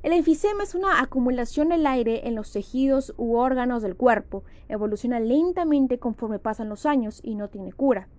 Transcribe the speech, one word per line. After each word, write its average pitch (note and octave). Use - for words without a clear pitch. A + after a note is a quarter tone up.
El D#4
enfisema F4
es G4+
una F4+
acumulación B3+
del E4
aire A#3+
en A#3
los G#3+
tejidos C4+
u A#3
órganos B3
del F#3+
cuerpo. G#3
Evoluciona G#3+
lentamente C#4+
conforme A3
pasan A3
los G#3+
años C4
y A3+
no G#3
tiene F#3+
cura. A#3